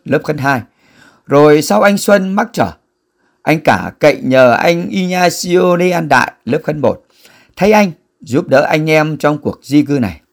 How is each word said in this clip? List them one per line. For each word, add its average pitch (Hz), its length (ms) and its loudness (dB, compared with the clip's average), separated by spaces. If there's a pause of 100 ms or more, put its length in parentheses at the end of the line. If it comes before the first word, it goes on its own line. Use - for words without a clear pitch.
lớp 135 200 -2
Khấn - 140 -6
hai. 131 240 -2 (640)
Rồi 151 360 4
sau 208 200 0
anh 202 160 2
Xuân 196 360 0
mắc 220 180 -4
trở, 95 200 -4 (680)
anh 156 180 -2
Cả 90 380 0
cậy 151 240 2
nhờ 127 300 4
anh 170 360 0
Ignacio 180 880 0
Lê 180 140 0
An 170 180 -4
Đại, 131 240 0 (120)
lớp 127 200 -2
Khấn 151 160 -6
một, 110 240 -2 (520)
thay 202 160 0
anh 208 200 2 (280)
giúp 131 280 -4
đỡ 131 120 2
anh 156 300 -2
em 156 260 0
trong 147 220 -2
cuộc - 240 -8
di 147 200 0
cư 143 160 -2
này. 95 220 -6 (120)